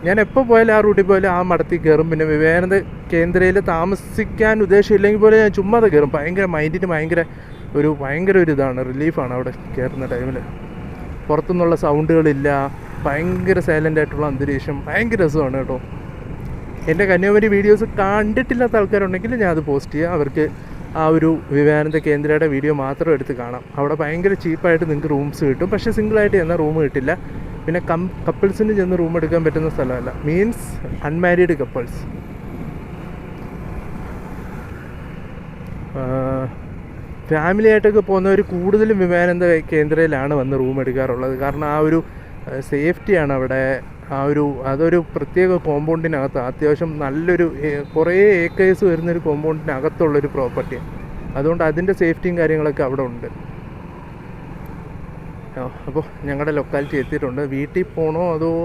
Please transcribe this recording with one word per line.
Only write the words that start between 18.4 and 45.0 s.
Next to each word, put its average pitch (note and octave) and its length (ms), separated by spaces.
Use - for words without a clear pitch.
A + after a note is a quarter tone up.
ആൾക്കാരുണ്ടെങ്കിൽ G3 520
ഞാൻ F#3+ 140
അത് D#3 120
പോസ്റ്റ് C#3 280
ചെയ്യാം. E3+ 220
അവർക്ക് C#3+ 260
ആ - 20
ഒരു D#3+ 140
വിവേകാനന്ദ D3+ 420
കേന്ദ്രയുടെ D3+ 460
വീഡിയോ C#3 200
മാത്രം D3 320
എടുത്ത് C3+ 260
കാണാം. A#2+ 220
അവിടെ D3 220
ഭയങ്കര E3+ 320
ചീപ്പായിട്ട് E3 460
നിങ്ങൾക്ക് D3 240
റൂംസ് C#3+ 360
കിട്ടും, C3+ 240
പക്ഷേ G#3+ 240
സിംഗിളായിട്ട് G#3+ 420
ചെന്നാൽ E3 240
റൂം D#3 220
കിട്ടില്ല. C3+ 280
പിന്നെ E3 140
കം-, F3 200
കപ്പിൾസിന് G3 500
ചെന്ന് F#3 240
റൂം E3 180
എടുക്കാൻ E3 260
പറ്റുന്ന D#3 300
സ്ഥലമല്ല, B2+ 360
മീൻസ് G3 400
അൺമാരീഡ് F3 520
കപ്പിൾസ്. - 380
ആ, C3 40
ഫാമിലി F3+ 440
ആയിട്ടൊക്കെ G#3+ 360
പോകുന്നവർ G3 320
കൂടുതലും G3+ 500
വിവേകാനന്ദ F3 420
കേന്ദ്രയിലാണ് D3+ 680
വന്ന് C3+ 220
റൂം C3 220
എടുക്കാറുള്ളത്. C3 500
കാരണം C#3+ 300
ആ - 20
ഒരു, E3 120
ആ, C3 100
സേഫ്റ്റിയാണ് D3+ 640
അവിടെ. C3 240
ആ - 20
ഒരു, D3 140
അതൊരു D#3+ 280